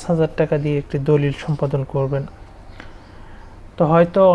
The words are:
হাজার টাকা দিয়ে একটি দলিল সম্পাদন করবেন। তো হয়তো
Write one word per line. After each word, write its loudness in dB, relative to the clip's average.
হাজার 0
টাকা 0
দিয়ে 0
একটি -6
দলিল 2
সম্পাদন -2
করবেন। -2
তো 2
হয়তো 4